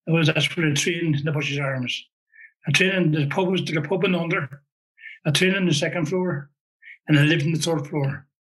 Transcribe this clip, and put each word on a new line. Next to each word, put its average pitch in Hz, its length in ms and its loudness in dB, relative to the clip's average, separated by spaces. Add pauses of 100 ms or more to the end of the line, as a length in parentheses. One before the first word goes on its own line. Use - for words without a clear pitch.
I 165 40 0
was, 165 140 4
that's 156 300 0
where 160 120 2
I 143 60 2
trained 165 420 0
in 147 80 -4
the 156 60 -2
Butcher's 139 300 -4
Arms. 131 440 -4 (600)
I 151 60 0
trained 185 420 2
in 156 80 2
the 139 100 -2
pub, 190 160 0
was 185 160 0
the 156 180 -4
pub 190 200 -2
in 190 140 2
under. 170 320 -2 (760)
I 156 60 0
trained 185 240 2
on 190 120 0
the 160 80 2
second 170 320 -2
floor, 180 440 -2 (560)
and 151 100 6
I 143 60 6
lived 151 220 4
on 165 80 0
the 160 80 0
third 156 260 -2
floor. 139 400 -4 (200)